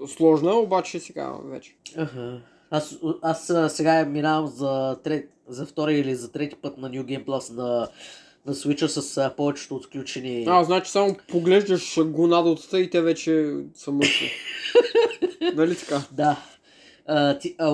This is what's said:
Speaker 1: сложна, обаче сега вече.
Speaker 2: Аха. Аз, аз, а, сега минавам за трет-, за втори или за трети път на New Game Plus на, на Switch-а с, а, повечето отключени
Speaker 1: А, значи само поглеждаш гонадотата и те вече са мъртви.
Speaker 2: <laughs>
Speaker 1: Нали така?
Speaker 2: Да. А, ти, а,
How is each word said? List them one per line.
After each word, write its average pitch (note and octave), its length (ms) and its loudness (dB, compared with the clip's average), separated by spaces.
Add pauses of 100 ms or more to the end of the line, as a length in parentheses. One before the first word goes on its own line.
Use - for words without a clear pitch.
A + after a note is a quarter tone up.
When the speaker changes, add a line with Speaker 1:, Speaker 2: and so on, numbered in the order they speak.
Speaker 1:
сложна, D#3+ 460 4
обаче F#3 460 0
сега C#3 340 -10 (100)
вече. C3+ 320 -16 (220)
Speaker 2:
Аха. B2 440 -8 (300)
Аз, D3+ 260 -4 (240)
аз, D#3+ 280 -4
а, E3 200 2
сега D#3+ 360 2
минавам D3+ 420 0
за C3 560 -2
трет-, D3+ 240 -4 (200)
за B2+ 180 -10
втори D3+ 340 0
или C3+ 160 0
за A#2+ 160 -10
трети C#3+ 240 -6
път C#3 220 -10
на C3 120 -10
New C3 140 -8
Game C3+ 220 -8
Plus C3 300 -6
на, A#2+ 320 -2 (580)
на C#3 80 -4
Switch-а D3 340 -2 (140)
с, - 160 -8
а, C3+ 200 0
повечето C#3+ 380 -2
отключени B2+ 720 -8
Speaker 1:
А, F3 160 6
значи F#3 280 0
само G3 240 2 (120)
поглеждаш F3+ 760 2
гонадотата E3+ 760 2
и F3+ 100 0
те F3 120 2
вече D#3+ 520 2 (200)
са - 180 -10
мъртви. - 400 0 (580)
Speaker 2:
<laughs> F4+ 640 0
Speaker 1:
Нали E3 200 2
така? C#3+ 260 -4 (100)
Speaker 2:
Да. D3 280 0 (680)
А, C#3+ 300 2
ти, E3+ 200 -8
а, D#3+ 160 2